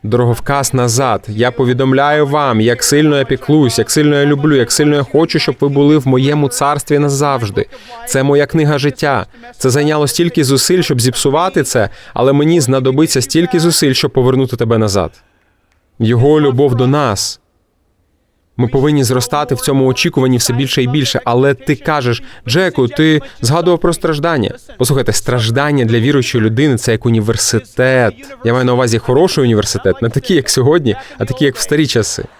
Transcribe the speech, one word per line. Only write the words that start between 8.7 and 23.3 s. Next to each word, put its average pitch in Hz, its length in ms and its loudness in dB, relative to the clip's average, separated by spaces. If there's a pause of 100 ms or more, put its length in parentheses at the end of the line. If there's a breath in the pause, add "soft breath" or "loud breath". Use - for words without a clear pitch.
життя. 139 480 -2 (320)
Це 131 120 0
зайняло 147 360 0
стільки 170 380 0
зусиль, 139 380 2
щоб 131 180 -2
зіпсувати 147 600 0
це, 107 260 -2 (260 loud breath)
але 131 180 2
мені 156 280 2
знадобиться 131 600 0
стільки 165 400 0
зусиль, 160 320 2
щоб 131 200 -2
повернути 127 440 0
тебе 117 220 0
назад. 98 440 -2 (760)
Його 123 420 2
любов 135 340 2
до 123 120 0
нас. 131 540 -2 (1160)
Ми 123 120 0
повинні 143 360 2
зростати 131 500 -2
в 123 60 -6
цьому 135 260 0
очікуванні 131 500 0
все 120 160 -2
більше 135 300 -2
і 123 40 0
більше. 131 380 -2
Але 131 300 2
ти 139 220 -4
кажеш: 127 460 -4 (260 loud breath)
«Джеку, 151 400 0
ти 156 320 2 (220 loud breath)